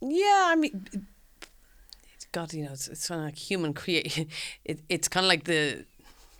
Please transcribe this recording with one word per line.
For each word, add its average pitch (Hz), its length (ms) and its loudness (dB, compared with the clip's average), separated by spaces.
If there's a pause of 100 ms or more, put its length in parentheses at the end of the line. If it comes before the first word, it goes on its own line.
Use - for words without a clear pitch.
Yeah, 381 460 4
I 330 100 6
mean, 254 320 0 (1400)
God, 165 240 -6
you 151 100 -6
know, 139 80 -10
it's, 135 160 -10
it's - 200 -8
kinda 165 160 -4
like 151 120 -8
human 165 380 -2
create. 156 520 0 (200)
<laughs> - 180 -14
It, 151 240 -6
it's 175 180 0
kinda 185 220 2
like 165 160 4
the, 151 400 0 (560)